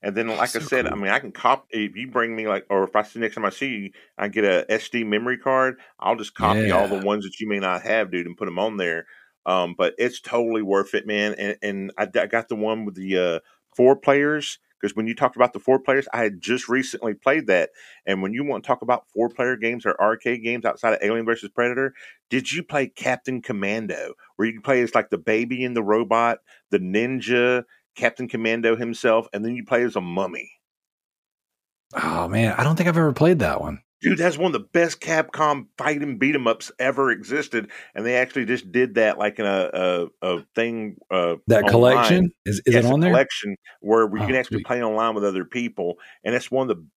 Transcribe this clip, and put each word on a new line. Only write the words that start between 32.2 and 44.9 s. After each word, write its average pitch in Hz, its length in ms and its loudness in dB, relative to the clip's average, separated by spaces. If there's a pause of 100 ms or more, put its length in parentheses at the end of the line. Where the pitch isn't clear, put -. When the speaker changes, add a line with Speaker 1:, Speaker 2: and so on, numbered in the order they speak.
Speaker 2:
man, 110 280 2
I 123 80 2
don't 156 120 2
think 175 120 2
I've 165 80 2
ever 156 160 4
played 160 280 4
that 76 200 0
one. 76 220 -8 (180)
Speaker 1:
Dude, - 180 2
that's 165 180 2
one 165 180 0
of 113 60 0
the 101 120 -18
best 170 280 2
Capcom 156 680 0 (120)
fight 143 240 -2
'em 135 160 -4
beat 139 160 2
'em 131 120 0
ups - 320 -2
ever 131 320 2
existed, 113 600 -4 (240)
and 107 100 -6
they 123 120 0
actually 127 280 0
just 107 260 -4
did 123 260 2
that, 110 220 4
like, 104 200 -2
in 107 80 0
a, 95 260 0
a, 90 340 0 (200)
a 90 160 -2 (120)
thing, 113 420 -4 (140)
uh, 87 260 0 (100)
Speaker 2:
That 110 160 6
Speaker 1:
online. 104 80 4
Speaker 2:
collection? 123 600 6 (120)
Is, 101 220 -4
is 123 80 4
Speaker 1:
Yes, 120 100 6
Speaker 2:
it 120 60 4
Speaker 1:
a - 20 4
Speaker 2:
on 147 80 4
there? 175 120 4
Speaker 1:
collection - 440 0 (240)
where 110 240 4 (120)
you 104 60 -2
Speaker 2:
Oh, 104 40 -2
Speaker 1:
can 131 80 0
actually 123 240 -2
Speaker 2:
sweet. - 80 -6
Speaker 1:
play 123 160 -2
online 113 320 0